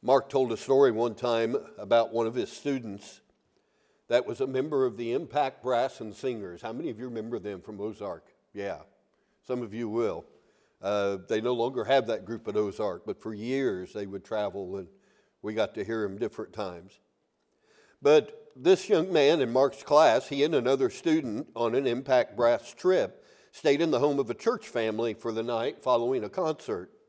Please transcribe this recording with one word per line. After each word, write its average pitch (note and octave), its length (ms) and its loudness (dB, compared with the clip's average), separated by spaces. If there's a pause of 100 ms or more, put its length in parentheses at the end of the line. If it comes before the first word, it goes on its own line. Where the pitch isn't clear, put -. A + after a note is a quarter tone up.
Mark C3 260 4
told C3 240 2
a A2 40 -2
story C3+ 340 6
one A2+ 240 0
time A#2 400 0 (220)
about A2 360 2
one A2+ 140 0
of A#2 80 -4
his A#2+ 160 -4
students A#2 720 -8 (880)
that A#2+ 180 4
was A#2 140 -6
a C3 60 0
member C3+ 380 0
of A#2 120 -2
the A#2 160 -4
Impact C3+ 500 -2
Brass B2+ 380 0
and A2 140 -10
Singers. G2+ 480 -8
How A2+ 100 -8
many D3 180 -6
of G#2+ 80 -10
you A#2 60 -10
remember A#2 340 -6
them G2 220 -8
from G#2 200 -14
Ozark? G2 460 -8 (260)
Yeah, G2 300 -8 (640)
some B2 160 -4
of G#2 100 -10
you A2+ 160 -6
will. G#2 360 -2 (580)
Uh, G2 360 0 (100)
they A2 120 0
no A#2+ 120 0
longer A#2+ 320 -2
have B2 240 2
that G#2+ 160 -4
group G#2+ 240 -10
at G#2 80 -2
Ozark, G2+ 500 -2
but G2+ 140 -8
for A2+ 120 -10
years A2 600 -4
they G#2 140 -8
would F#2+ 180 -12
travel, G2 520 -6
and F#2 120 -10 (520)
we A2 140 -8
got G#2+ 200 -2
to G#2+ 100 -6
hear A2 200 -4
'em G2 140 -6
different G#2+ 340 -8
times. F#2 460 -10 (1040)
But D3 540 4
this F3 320 2
young F#3+ 240 2
man D#3 280 4
in A#2 120 0
Mark's C3 320 2
class, C#3+ 440 6
he C#3 140 0
and D#3+ 120 2
another C3 360 2
student D3 640 -2
on A#2 220 0
an C#3 100 0
Impact B2+ 480 2
Brass A#2 400 2
trip, E3 500 0 (280)
stayed C#3+ 280 2
in D#3+ 120 2
the B2 80 2
home C#3+ 180 2
of B2 120 0
a A#2+ 40 -2
church A3+ 320 -2
family A2 480 -2
for A#2+ 160 -6
the A2+ 140 -2
night A#2+ 380 -4
following B2 420 2
a G#2 60 -8
concert. D3+ 640 -4 (160)